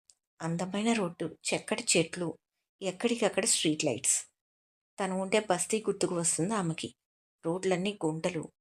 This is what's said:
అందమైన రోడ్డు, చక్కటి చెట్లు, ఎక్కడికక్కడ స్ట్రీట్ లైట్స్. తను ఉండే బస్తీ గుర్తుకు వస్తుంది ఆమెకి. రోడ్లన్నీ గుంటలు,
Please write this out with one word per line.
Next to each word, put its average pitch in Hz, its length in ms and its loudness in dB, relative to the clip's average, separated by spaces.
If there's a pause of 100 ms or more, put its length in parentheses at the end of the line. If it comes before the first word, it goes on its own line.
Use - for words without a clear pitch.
(400)
అందమైన 185 520 0
రోడ్డు, 175 340 0 (160)
చక్కటి 214 420 -2 (120)
చెట్లు, 170 420 0 (440)
ఎక్కడికక్కడ 196 640 0
స్ట్రీట్ 156 400 2
లైట్స్. 127 320 0 (840)
తను 190 200 -2
ఉండే 190 220 2
బస్తీ 208 400 0
గుర్తుకు 196 340 0
వస్తుంది 170 400 0
ఆమెకి. 170 340 -2 (560)
రోడ్లన్నీ 185 520 0
గుంటలు, 160 460 -2 (180)